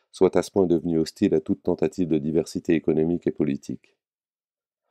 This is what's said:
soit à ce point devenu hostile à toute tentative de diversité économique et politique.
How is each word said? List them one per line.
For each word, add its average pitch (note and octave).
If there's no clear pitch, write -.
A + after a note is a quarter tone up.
soit -
à F2+
ce -
point F#2+
devenu E2
hostile E2
à D#2
toute -
tentative F2
de D#2
diversité D#2+
économique D#2+
et E2
politique. -